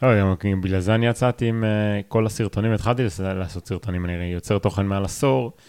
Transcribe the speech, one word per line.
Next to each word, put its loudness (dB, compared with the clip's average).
לא, 6
גם 4
כי 0
בגלל 0
זה 2
אני 2
יצאתי 0
עם, 0
אה, 2
כל 2
הסרטונים, 0
התחלתי 0
לס-, -4
לעשות -4
סרטונים, -4
אני -4
יוצר -2
תוכן 0
מעל 0
עשור, 0